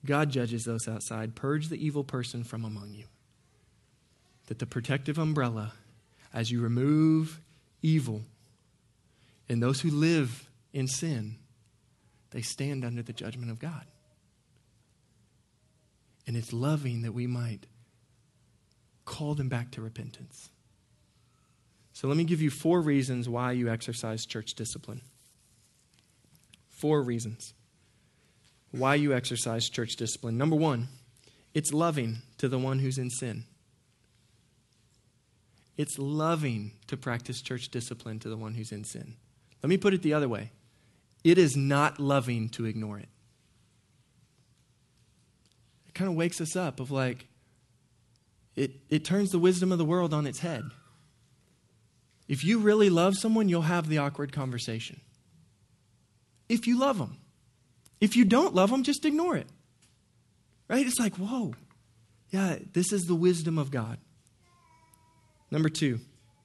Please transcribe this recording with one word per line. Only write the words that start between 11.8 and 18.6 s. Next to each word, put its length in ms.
they 120
stand 420
under 180
the 100
judgment 380
of 80
God. 280
And 100
it's 160
loving 500
that 100
we 140
might 400